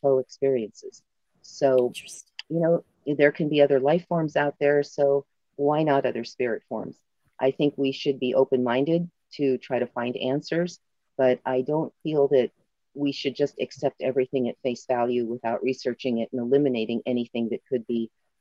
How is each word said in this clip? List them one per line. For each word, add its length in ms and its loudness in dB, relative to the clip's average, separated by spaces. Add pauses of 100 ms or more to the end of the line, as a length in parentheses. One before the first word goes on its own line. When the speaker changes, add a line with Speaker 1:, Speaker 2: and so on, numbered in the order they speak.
Speaker 1:
O 160 4
experiences. 840 -4 (400)
So, 460 2
Speaker 2:
Interesting. 440 -16 (180)
Speaker 1:
you 100 -2
know, 260 0 (320)
there 140 6
can 180 -2
be 120 4
other 180 6
life 280 2
forms 280 -2
out 240 0
there, 240 4
so 420 2 (300)
why 280 2
not 220 2
other 180 -4
spirit 460 -4
forms? 300 -10 (400)
I 120 2
think 260 0
we 140 0
should 280 -4
be 160 -2
open-minded 760 2 (240)
to 240 0
try 220 -6
to 80 -2
find 300 -6
answers, 600 -4 (380)
but 280 2
I 160 0
don't 300 -2 (120)
feel 260 2
that 220 4 (420)
we 180 -4
should 240 -6
just 240 -2
accept 420 -6
everything 480 0
at 140 -10
face 220 -6
value 400 0
without 380 -4
researching 560 -4
it 120 -4
and 100 -6
eliminating 640 0
anything 440 -2
that 200 -8
could 180 -4
be 220 -4 (320)